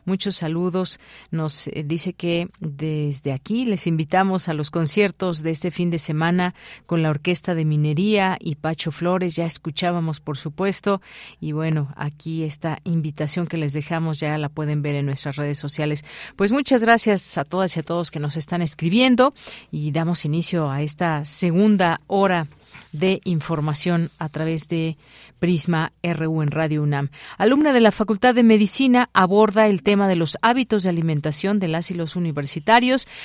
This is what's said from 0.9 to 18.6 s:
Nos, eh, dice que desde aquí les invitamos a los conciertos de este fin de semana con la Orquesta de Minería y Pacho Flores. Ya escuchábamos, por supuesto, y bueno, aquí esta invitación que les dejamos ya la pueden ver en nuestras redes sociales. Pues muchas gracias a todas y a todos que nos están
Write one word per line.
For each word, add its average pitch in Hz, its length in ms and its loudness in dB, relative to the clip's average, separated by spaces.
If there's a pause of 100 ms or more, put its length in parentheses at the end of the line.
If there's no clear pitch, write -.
Nos, 156 340 -4
eh, - 180 -6
dice 170 280 -4
que 170 380 -4 (100)
desde 147 720 -4
aquí 220 320 -4
les 202 240 -2
invitamos 180 600 0
a 160 60 -2
los 151 160 -6
conciertos 175 720 -2
de 160 80 -2
este 160 220 -4
fin 175 180 -2
de 165 80 -2
semana 175 560 0 (320)
con 165 160 0
la 156 80 2
Orquesta 170 460 -2
de 160 80 0
Minería 165 720 2
y 151 160 -6
Pacho 156 380 -6
Flores. 180 420 -2
Ya 170 120 -2
escuchábamos, 165 760 -4
por 147 160 -8
supuesto, 190 640 -2 (380)
y 156 100 -6
bueno, 151 460 -2
aquí 160 480 -6
esta 156 400 -4
invitación 156 640 -2
que 170 80 -6
les 147 160 -2
dejamos 156 480 -4
ya 151 180 -2
la 147 120 -4
pueden 151 320 -2
ver 147 120 -2
en 143 120 -2
nuestras 139 280 -4
redes 147 240 -4
sociales. 151 460 -4 (320)
Pues 202 160 2
muchas 269 280 2
gracias 226 580 2
a 143 60 -2
todas 180 320 -2
y 160 40 -4
a - 20 -2
todos 170 300 -4
que 156 80 -6
nos 147 160 -4
están 175 260 -4